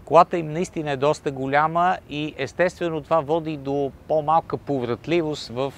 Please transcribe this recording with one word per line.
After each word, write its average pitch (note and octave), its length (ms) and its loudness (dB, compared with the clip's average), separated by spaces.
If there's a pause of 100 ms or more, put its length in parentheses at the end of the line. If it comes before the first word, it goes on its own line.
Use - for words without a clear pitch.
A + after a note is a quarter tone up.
колата E3+ 320 4
им D#3 160 -6
наистина D#3+ 380 -4
е C#3 60 -2
доста D3 340 0
голяма D#3 640 2 (120)
и D3 280 -6
естествено E3+ 640 -2
това E3 180 0
води D#3 380 -2
до C#3 340 -2 (160)
по-малка D3+ 500 2
повратливост C#3+ 880 -2
в B2+ 300 -4